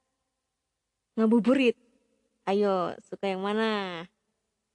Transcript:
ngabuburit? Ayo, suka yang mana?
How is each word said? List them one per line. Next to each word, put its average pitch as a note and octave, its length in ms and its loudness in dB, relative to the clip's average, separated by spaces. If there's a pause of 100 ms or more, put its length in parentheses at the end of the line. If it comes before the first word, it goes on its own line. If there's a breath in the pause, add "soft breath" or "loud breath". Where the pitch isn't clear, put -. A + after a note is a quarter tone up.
(1160)
ngabuburit? A#3 640 2 (720)
Ayo, F#3+ 560 0
suka G3 240 -8
yang F#3+ 160 -6
mana? G#3 560 -4 (720)